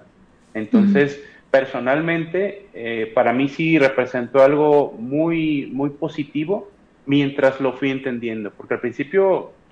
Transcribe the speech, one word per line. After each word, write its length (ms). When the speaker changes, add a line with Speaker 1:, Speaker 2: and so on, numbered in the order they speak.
Speaker 1:
Entonces, 640
Speaker 2:
Ujú. 80
Speaker 1:
personalmente, 1200
eh, 420
para 180
mí 160
sí 300
representó 640
algo 560
muy, 720
muy 180
positivo 800
mientras 560
lo 140
fui 160
entendiendo, 600
porque 240
al 60
principio, 720